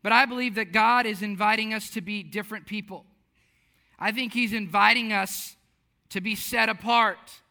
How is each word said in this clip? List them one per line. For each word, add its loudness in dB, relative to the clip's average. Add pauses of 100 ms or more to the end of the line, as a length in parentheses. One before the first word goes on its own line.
But 0
I 6
believe -4
that -4
God 4
is -4
inviting 0
us -8
to -6
be -8
different -10
people. -10 (920)
I -2
think -4
he's 0
inviting 4
us -4 (540)
to -6
be -4
set 0
apart 0